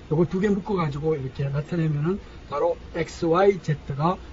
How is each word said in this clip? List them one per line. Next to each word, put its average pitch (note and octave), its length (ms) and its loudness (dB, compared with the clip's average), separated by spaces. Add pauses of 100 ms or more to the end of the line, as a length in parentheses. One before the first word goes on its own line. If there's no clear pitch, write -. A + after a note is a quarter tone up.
(140)
요거 D#3+ 140 6
두 F#3 140 -2
개 G#3 80 4
묶어가지고 D#3+ 680 0
이렇게 C3+ 320 -4
나타내면은 D#3 720 0 (280)
바로 - 280 0 (180)
엑스 E3+ 300 -4
와이 F#3 380 4
제트가 D3 540 0 (160)